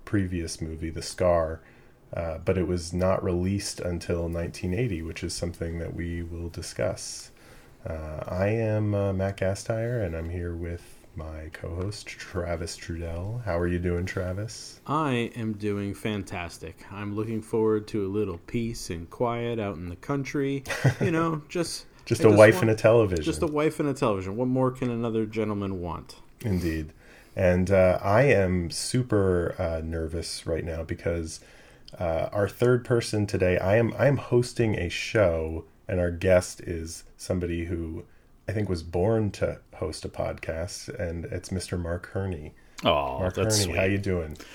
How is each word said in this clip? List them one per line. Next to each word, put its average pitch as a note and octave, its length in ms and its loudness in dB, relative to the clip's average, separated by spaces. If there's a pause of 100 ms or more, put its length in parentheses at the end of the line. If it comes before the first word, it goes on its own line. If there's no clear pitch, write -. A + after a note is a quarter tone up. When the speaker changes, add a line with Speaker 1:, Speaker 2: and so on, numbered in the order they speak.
Speaker 1:
previous F2+ 580 -2
movie, D#2+ 280 -6
The D#2+ 140 -6
Scar, E2 580 2 (520)
uh, D#2+ 260 -4
but F2+ 180 0
it F2 100 2
was F2 240 -2
not F#2 320 2
released F#2+ 560 0
until E2+ 480 -2
nineteen E2+ 460 -4
eighty, F#2+ 280 0
which D#2+ 220 -8
is E2+ 100 -4
something E2+ 460 -6
that - 160 -6
we E2+ 280 -4
will E2+ 260 -8
discuss. - 840 -6 (560)
Uh, D#2 400 -8
I F#2 220 0
am, G#2+ 440 2
uh, G2+ 200 2
Matt F#2+ 240 0
Gastire, A2+ 680 -2
and E2 80 -2
I'm E2 160 -4
here F2 260 -4
with E2+ 260 -6 (340)
my D#2 380 -10
co-host, F2 540 -6
Travis E2+ 680 -4
Trudell. E2+ 680 -6
How F2 160 0
are F2 80 2
you F2 100 2
doing, F2 260 0
Travis? F#2 840 -6
Speaker 2:
I C3 480 0
am A2 180 -4
doing G2+ 400 -2
fantastic. F2+ 840 -8 (160)
I'm G#2 240 -8
looking A2 240 -2
forward A2 500 2
to G#2 140 -2
a F#2+ 60 -2
little G2 380 -2
peace A#2 420 -4
and E2+ 220 -6
quiet A#2 480 -2
out G2+ 160 -2
in F2 140 -8
the F2 60 -8
country. C#3 680 -4 (360)
You F#3+ 120 2
know, D#3+ 340 0
Speaker 1:
<laughs> - 40 -20
Speaker 2:
just - 360 -4 (200)
Speaker 1:
Just - 160 0
Speaker 2:
I - 20 6
Speaker 1:
a A2+ 60 8
Speaker 2:
just G2+ 100 8
Speaker 1:
wife G#2+ 160 12
Speaker 2:
want - 80 0
Speaker 1:
and A2 80 6
a F2 40 4
television. G#2 480 6
Speaker 2:
just E3 200 0
a - 40 4
wife D3+ 320 2
and D3 100 0
a C#3 40 -2
television. G2+ 420 0
What B2+ 120 0
more B2+ 240 2
can B2+ 180 -4
another A2+ 380 0
gentleman G#2 540 -2
want? E2+ 340 -8 (280)
Speaker 1:
Indeed. E2+ 500 0 (420)
And, F2+ 340 4
uh, F#2 320 6
I G#2 220 6
am F2+ 480 4
super, G2 880 2
uh, E2 260 -2
nervous D#2+ 640 -6
right D#2+ 180 -2
now E2 160 -6
because, E2+ 600 -4 (580)
uh, E2 320 0
our G#2 180 2
third B2 360 4
person A2 420 2
today, F2+ 320 4
I G2 180 4
am, A#2 220 4
I A#2+ 80 6
am C#3+ 100 4
hosting A#2+ 640 2
a F2 100 -2
show, E2 760 2 (220)
and F#2 120 0
our F2 100 2
guest F2+ 520 4
is E2 420 -8 (140)
somebody E2+ 480 -2
who E2 380 -6 (420)
I - 60 -4
think G#2 160 -2
was F2 160 -2
born G2+ 480 2
to F2 280 -2 (160)
host - 280 -8
a - 60 -8
podcast, E2 800 -6 (100)
and E2 260 -4
it's - 240 -8
Mister F#2 280 -4
Mark F2 340 -4
Herney. F2+ 420 -6 (300)
Speaker 3:
Aw, C#2+ 360 2
Speaker 1:
Mark F#2 160 0
Speaker 3:
that's G#2 260 2
Speaker 1:
Herney, F#2 160 0
how F#2+ 60 2
Speaker 3:
sweet. G2 100 2
Speaker 1:
you G2+ 40 2
doing? F2 400 -2 (180)